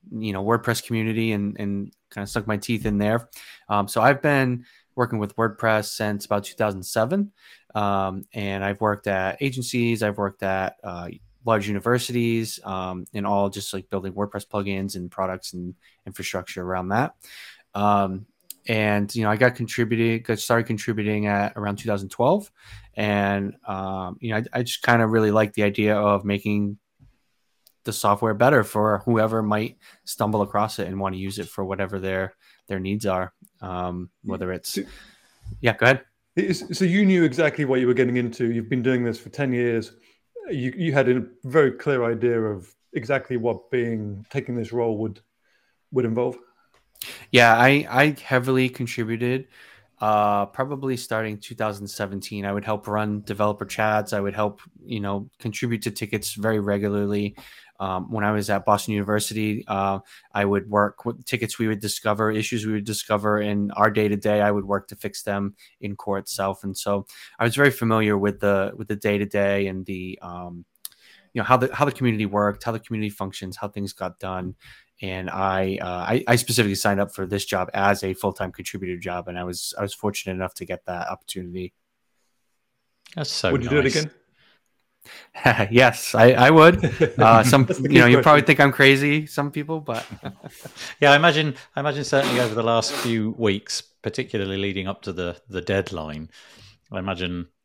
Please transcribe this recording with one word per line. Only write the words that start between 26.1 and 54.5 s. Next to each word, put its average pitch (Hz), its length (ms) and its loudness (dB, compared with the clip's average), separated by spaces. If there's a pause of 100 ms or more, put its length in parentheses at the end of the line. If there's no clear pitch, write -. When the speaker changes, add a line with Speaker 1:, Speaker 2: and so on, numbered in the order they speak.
Speaker 1:
making 101 520 -2 (1040)
the 110 100 -8
software 104 400 2
better 120 300 4
for 107 420 0
whoever 113 360 2
might 107 360 -4 (260)
stumble 107 380 -2
across 104 380 -2
it 90 80 -4
and 95 120 -8
wanna 95 180 -4
use 98 220 -8
it - 80 -8
for - 160 -10
whatever 95 360 -6
their, 95 340 -4 (340)
their 98 120 -6
needs 101 260 -4
are, 92 260 -2 (300)
um, 90 480 -8 (140)
whether 92 280 -8
it's - 220 -10
Speaker 2:
So - 80 -6 (800)
Speaker 1:
Yeah, 117 160 2
go 117 80 2
ahead. 131 160 6 (340)
Speaker 2:
It's, 185 420 -2
so 190 80 2
you 196 200 4
knew 185 180 6
exactly 151 420 2
what 131 140 2
you 127 80 2
were 123 60 4
getting 123 240 2
into. 120 340 -2
You've 113 180 -4
been 127 140 -2
doing 127 200 2
this 113 160 -4
for - 100 -18
ten 139 220 -4
years. 120 420 -2 (560)
You, 131 280 -6
you 165 160 -2
had 131 160 4
a 123 160 2 (180)
very 135 280 4
clear 127 380 -2
idea 117 320 0
of 104 320 -6 (200)
exactly 131 440 -4
what 113 340 -4
being, 110 580 -4
taking 131 260 -6
this 110 160 -6
role 117 280 -2
would, 110 220 -6 (720)
would 127 140 0
involve? 117 320 -2 (920)
Speaker 1:
Yeah, 117 260 8
I, 139 320 4
I 139 340 2
heavily 127 460 0
contributed, 123 760 -4 (520)
uh, 104 480 2
probably 135 500 -6
starting 110 420 -6
two 117 160 -16
thousand 104 320 -6
seventeen. 98 580 -8
I 101 80 -4
would 101 120 -4
help 107 220 -4
run 104 340 -2
developer 104 440 -2
chats. 107 480 -2
I 104 60 0
would 101 160 -4
help, 104 260 -4 (240)